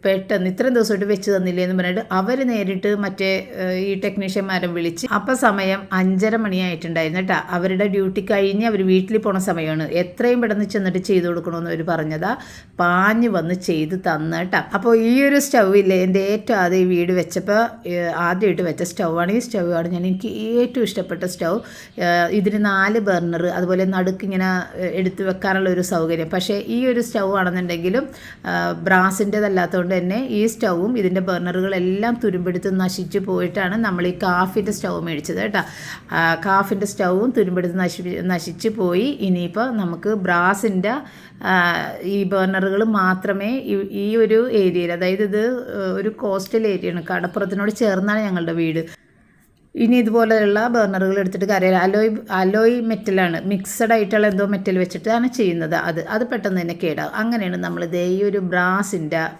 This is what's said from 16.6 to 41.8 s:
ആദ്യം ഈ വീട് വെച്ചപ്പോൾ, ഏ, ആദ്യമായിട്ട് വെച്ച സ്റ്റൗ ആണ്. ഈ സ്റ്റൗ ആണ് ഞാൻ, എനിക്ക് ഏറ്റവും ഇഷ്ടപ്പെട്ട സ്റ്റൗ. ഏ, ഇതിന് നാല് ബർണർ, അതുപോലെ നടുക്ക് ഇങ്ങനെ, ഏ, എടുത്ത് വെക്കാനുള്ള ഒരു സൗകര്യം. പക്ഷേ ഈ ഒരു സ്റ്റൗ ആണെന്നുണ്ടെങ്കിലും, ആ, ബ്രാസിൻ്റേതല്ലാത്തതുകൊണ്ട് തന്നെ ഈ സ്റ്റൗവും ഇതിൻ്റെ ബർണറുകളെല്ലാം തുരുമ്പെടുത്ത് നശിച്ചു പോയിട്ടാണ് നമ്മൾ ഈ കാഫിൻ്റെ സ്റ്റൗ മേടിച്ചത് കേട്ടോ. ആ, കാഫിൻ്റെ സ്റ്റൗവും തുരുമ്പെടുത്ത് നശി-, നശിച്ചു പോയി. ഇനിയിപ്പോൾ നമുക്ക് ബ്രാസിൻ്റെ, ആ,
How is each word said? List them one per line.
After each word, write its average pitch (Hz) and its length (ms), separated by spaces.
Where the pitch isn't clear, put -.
ആദ്യം 185 220
ഈ - 100
വീട് 175 240
വെച്ചപ്പോൾ, 190 420
ഏ, - 20
ആദ്യമായിട്ട് 185 460
വെച്ച 165 100
സ്റ്റൗ 170 180
ആണ്. 185 140
ഈ - 80
സ്റ്റൗ 202 160
ആണ് 170 140
ഞാൻ, 175 160
എനിക്ക് 185 200
ഏറ്റവും 240 400
ഇഷ്ടപ്പെട്ട 180 440
സ്റ്റൗ. 170 200
ഏ, 175 40
ഇതിന് 196 280
നാല് 196 400
ബർണർ, 170 360
അതുപോലെ 185 280
നടുക്ക് 185 340
ഇങ്ങനെ, 185 200
ഏ, 180 160
എടുത്ത് 190 300
വെക്കാനുള്ള 190 460
ഒരു 180 80
സൗകര്യം. 165 420
പക്ഷേ 190 220
ഈ - 20
ഒരു 240 160
സ്റ്റൗ - 180
ആണെന്നുണ്ടെങ്കിലും, 180 640
ആ, - 20
ബ്രാസിൻ്റേതല്ലാത്തതുകൊണ്ട് 190 1120
തന്നെ 180 200
ഈ - 20
സ്റ്റൗവും 190 460
ഇതിൻ്റെ 185 280
ബർണറുകളെല്ലാം 185 840
തുരുമ്പെടുത്ത് 180 460
നശിച്ചു 185 460
പോയിട്ടാണ് 180 580
നമ്മൾ 180 240
ഈ 175 40
കാഫിൻ്റെ 185 520
സ്റ്റൗ 185 160
മേടിച്ചത് 165 380
കേട്ടോ. 202 180
ആ, - 20
കാഫിൻ്റെ 196 460
സ്റ്റൗവും 190 460
തുരുമ്പെടുത്ത് 180 460
നശി-, 175 360
നശിച്ചു 170 360
പോയി. 185 280
ഇനിയിപ്പോൾ 180 380
നമുക്ക് 175 300
ബ്രാസിൻ്റെ, 190 680
ആ, - 20